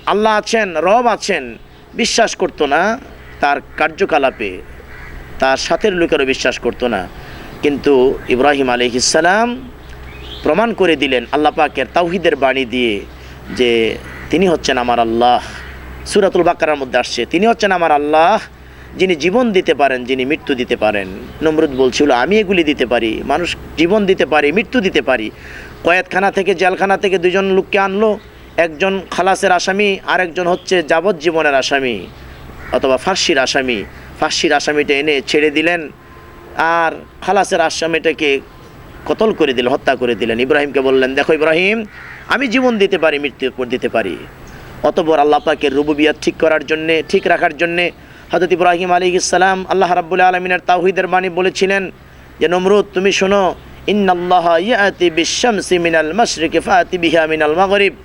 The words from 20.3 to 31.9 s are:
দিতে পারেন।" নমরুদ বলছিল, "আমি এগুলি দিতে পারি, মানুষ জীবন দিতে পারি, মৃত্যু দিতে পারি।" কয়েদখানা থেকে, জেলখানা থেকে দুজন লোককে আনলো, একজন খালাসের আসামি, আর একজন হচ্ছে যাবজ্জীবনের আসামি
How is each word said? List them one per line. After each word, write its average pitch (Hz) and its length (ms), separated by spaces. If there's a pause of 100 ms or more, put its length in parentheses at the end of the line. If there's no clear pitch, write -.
দিতে 120 200
পারেন।" 104 320 (340)
নমরুদ 156 300
বলছিল, 131 400
"আমি 139 260
এগুলি 180 260
দিতে 139 220
পারি, 113 400
মানুষ 156 300 (220)
জীবন 190 280
দিতে 180 200
পারি, 147 260
মৃত্যু 233 300
দিতে 160 200
পারি।" 117 300 (520)
কয়েদখানা 180 480
থেকে, 190 240
জেলখানা 185 420
থেকে 190 200
দুজন 185 280
লোককে 190 340
আনলো, 196 400 (380)
একজন 170 440 (100)
খালাসের 185 400
আসামি, 196 560
আর 170 120
একজন 180 280
হচ্ছে 175 360
যাবজ্জীবনের 160 720
আসামি 131 540 (640)